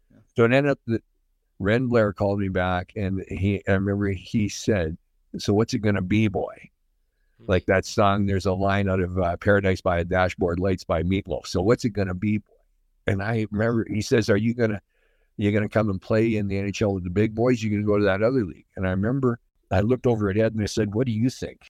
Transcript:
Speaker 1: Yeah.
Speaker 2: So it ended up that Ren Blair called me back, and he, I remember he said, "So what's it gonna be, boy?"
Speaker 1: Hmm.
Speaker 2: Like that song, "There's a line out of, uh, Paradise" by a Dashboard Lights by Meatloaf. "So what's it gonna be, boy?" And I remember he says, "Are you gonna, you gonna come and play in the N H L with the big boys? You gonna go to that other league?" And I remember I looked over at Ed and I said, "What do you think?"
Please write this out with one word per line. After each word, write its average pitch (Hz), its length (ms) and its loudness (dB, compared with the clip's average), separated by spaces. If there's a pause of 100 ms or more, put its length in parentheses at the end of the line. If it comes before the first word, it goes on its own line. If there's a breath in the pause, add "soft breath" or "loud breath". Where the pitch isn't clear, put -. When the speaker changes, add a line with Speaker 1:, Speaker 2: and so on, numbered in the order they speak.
(120)
Speaker 1:
Yeah. - 60 -20 (180)
Speaker 2:
So 120 80 4
it 117 100 4
ended 139 200 2
up - 120 -4
that 113 180 -4 (540)
Ren 117 300 0
Blair 110 260 2
called 101 260 0
me 98 100 -2
back, 92 460 -2
and 95 340 -4
he, 95 380 0
I 98 40 0
remember 98 380 2
he 98 380 -2
said, 90 480 0 (440)
"So 104 160 0
what's 113 180 2
it 120 60 -2
gonna 101 240 0
be, 107 240 2
boy?" - 420 -6 (680)
Speaker 1:
Hmm. 113 80 -20
Speaker 2:
Like 92 180 2
that 95 220 2
song, 101 400 2
"There's 98 180 -2
a 95 80 2
line 98 360 0
out 95 100 0
of, 90 180 -2
uh, 87 200 0
Paradise" 98 440 2
by 87 160 0
a 85 80 0
Dashboard 90 540 0
Lights 92 240 -2
by 85 180 -2
Meatloaf. 90 460 -2
"So 90 160 -2
what's 117 200 2
it 123 100 -2
gonna 92 200 -2
be, 104 240 0
boy?" - 80 -8 (640)
And 98 160 -2
I 110 260 -2
remember 110 400 0
he 107 120 -2
says, 113 280 2
"Are 101 80 4
you 117 160 0
gonna, 110 260 -2 (560)
you 101 160 0
gonna 104 160 0
come 107 220 0
and 95 100 -4
play 113 360 0
in 104 120 -2
the 98 120 -4
N 98 80 -4
H 101 160 -4
L 101 100 0
with 92 100 -4
the 92 60 -6
big 104 240 0
boys? 117 300 0
You 107 80 -2
gonna 104 120 0
go 104 140 2
to 104 80 2
that 95 160 2
other 120 240 2
league?" - 300 -14
And 98 120 -4
I 92 40 0
remember 117 480 0 (320)
I 95 100 2
looked 123 240 0
over 107 240 2
at 95 80 0
Ed 113 160 2
and 107 80 -4
I 98 60 0
said, 104 260 -2
"What 127 140 0
do 120 40 -2
you 113 200 0
think?" - 380 -12